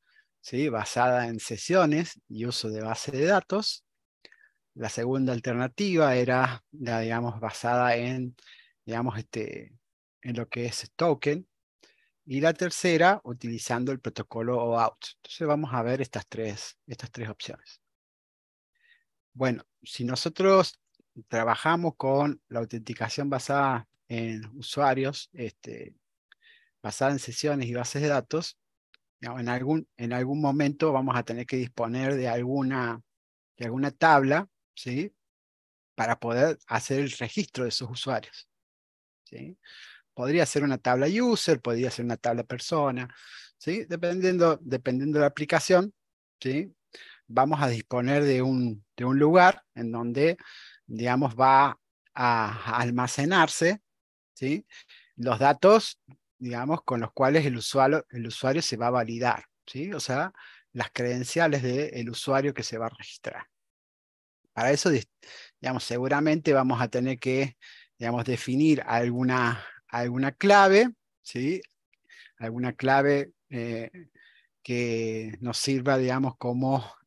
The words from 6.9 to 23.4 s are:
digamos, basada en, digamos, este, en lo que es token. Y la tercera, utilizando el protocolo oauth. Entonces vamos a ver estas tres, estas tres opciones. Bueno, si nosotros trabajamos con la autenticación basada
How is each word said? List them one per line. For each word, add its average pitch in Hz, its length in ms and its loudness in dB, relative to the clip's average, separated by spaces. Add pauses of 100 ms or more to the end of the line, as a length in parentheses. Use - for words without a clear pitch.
digamos, 113 380 -4
basada 120 560 0
en, 123 400 -6 (500)
digamos, 117 320 -4
este, 113 600 -12 (440)
en 123 140 -8
lo 117 140 -8
que 120 160 -8
es - 300 -10
token. 156 520 0 (760)
Y 135 140 -6
la 160 140 4
tercera, 180 720 2
utilizando 123 680 -6
el 135 80 -6
protocolo 117 580 -6
oauth. 117 460 0 (140)
Entonces - 280 -10
vamos 147 280 -2
a 120 100 -2
ver 127 180 -2
estas 120 260 -8
tres, 107 500 -10 (100)
estas - 240 -14
tres 117 160 -10
opciones. - 540 -16 (1500)
Bueno, 123 320 -2 (160)
si - 240 -8
nosotros 185 760 2 (480)
trabajamos 147 720 0
con 139 500 0
la 120 120 -6
autenticación 113 720 -8
basada 135 600 -2 (180)